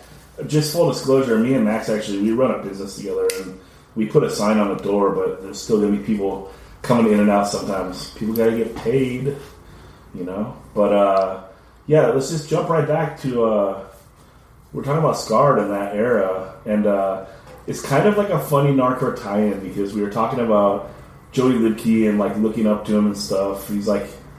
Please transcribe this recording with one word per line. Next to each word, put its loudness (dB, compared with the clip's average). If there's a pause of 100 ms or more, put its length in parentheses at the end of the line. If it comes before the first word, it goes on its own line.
(460)
Just 0
full 2
disclosure: 2
me 2
and 2
Max, -2
actually, -2
we 2
run 2
a -6
business -10
together, -2 (140)
and -14 (380)
we -2
put 2
a 0
sign 0
on 2
the -10
door, 2
but -4
there's -14
still 2
gonna 2
be -4
people -4 (320)
coming 2
in 4
and 4
out 2
sometimes. -6
People -6
gotta 2
get -4
paid, -2 (760)
you -10
know? -8 (200)
But, 2
uh, 2 (480)
yeah, 6
let's 0
just -6
jump 0
right 2
back -2
to, 0
uh, 0 (920)
we're -8
talking 0
about 2
Scarred 4
in 0
that -4
era, 0 (120)
and, 0
uh, 0 (420)
it's -8
kind 2
of 2
like 0
a 0
funny 2
Narcor 0
tie-in, 0
because -6
we -2
were -2
talking -2
about 2 (440)
Joey 2
Libke 2
and, 2
like, 0
looking 0
up 0
to 2
him 4
and -2
stuff. -4
He's, -4
like, 0 (320)